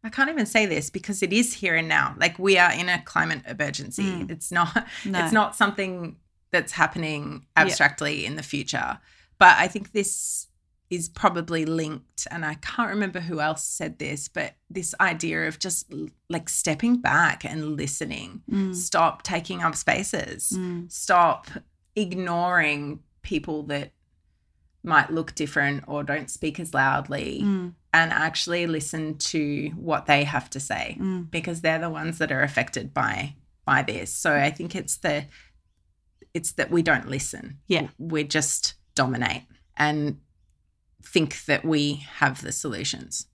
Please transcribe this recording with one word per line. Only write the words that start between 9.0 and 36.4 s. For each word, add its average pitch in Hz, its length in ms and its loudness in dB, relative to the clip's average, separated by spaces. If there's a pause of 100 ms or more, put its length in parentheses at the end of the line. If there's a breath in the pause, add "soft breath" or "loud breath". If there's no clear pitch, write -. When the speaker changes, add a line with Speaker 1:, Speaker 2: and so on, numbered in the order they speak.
Speaker 1:
But 185 200 12
I 175 100 4
think 202 240 -6
this - 560 -2 (440)
is 175 180 -4
probably 170 560 0
linked, 156 640 -4
and 165 160 -6
I 151 100 -4
can't 208 360 -2
remember 190 280 -2
who 170 220 -4
else 156 220 0
said - 340 -6
this, 143 300 -6
but - 260 -6 (160)
this - 320 -6
idea 165 460 0
of 156 100 -6
just, - 340 -6 (380)
like, 170 180 -4
stepping 233 540 2
back 160 420 4
and 151 320 -4
listening. 143 720 -6
Speaker 2:
Mm. 190 260 0
Speaker 1:
Stop 165 480 2
taking 175 400 -4
up 160 120 0
spaces. - 800 -2
Speaker 2:
Mm. 175 360 -4
Speaker 1:
Stop 170 560 4 (480)
ignoring 175 1040 0 (240)
people 151 400 -4
that 143 280 -6 (920)
might 147 280 4
look 160 220 -4
different 143 540 0
or 147 160 -4
don't 143 260 -4
speak 151 300 -6
as 160 140 -8
loudly 139 680 0
Speaker 2:
Mm. 185 300 0 (180)
Speaker 1:
and 165 220 4
actually 170 540 0
listen 156 500 -4
to 147 580 -2
what 165 300 -2
they 143 180 6
have 143 280 -4
to 135 80 -10
say - 400 -6
Speaker 2:
Mm. 180 320 -4
Speaker 1:
because 165 300 -6
they're 160 180 0
the 170 100 -4
ones 160 300 -6
that 151 120 0
are 135 120 2
affected 135 500 -2
by, 123 420 -2 (300)
by 139 160 4
this. 104 320 -4
So 156 220 2
I 147 160 2
think 170 240 -8
it's - 220 -4
the, 147 280 -2 (1120 loud breath)
it's 165 180 -4